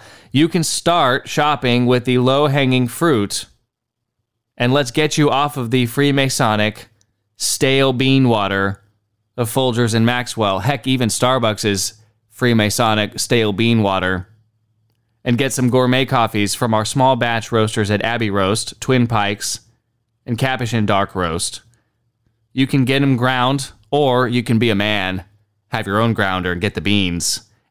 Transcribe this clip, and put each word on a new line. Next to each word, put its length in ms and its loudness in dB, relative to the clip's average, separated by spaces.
you 160 4
can 160 0
start 640 0
shopping 580 0
with 180 2
the 140 2
low-hanging 720 2
fruit, 580 -2
and 160 0
let's 180 0
get 260 -2
you 140 4
off 260 0
of 140 -6
the 160 2
Freemasonic 1000 0
stale 560 0
bean 360 2
water 540 0
of 120 -4
Folgers 460 0
and 100 2
Maxwell. 560 0
Heck, 280 -2
even 200 0
Starbucks 560 0
is 300 -2
Freemasonic 840 0
stale 320 0
bean 320 2
water. 440 -2
And 160 0
get 140 -2
some 180 0
gourmet 360 2
coffees 500 0
from 180 -2
our 100 0
small 300 2
batch 380 -4
roasters 360 0
at 140 0
Abbey 280 -2
Roast, 500 -2
Twin 260 2
Pikes, 540 -2
and 100 -4
Capuchin 500 -2
Dark 280 0
Roast. 460 -4
You 140 0
can 180 2
get 160 0
'em 160 2
ground, 540 0
or 340 2
you 160 -2
can 160 0
be 120 2
a 40 2
man, 500 -2
have 180 -6
your 120 -2
own 140 2
grounder 400 -2
and 80 -6
get 140 -2
the 80 -6
beans 680 -2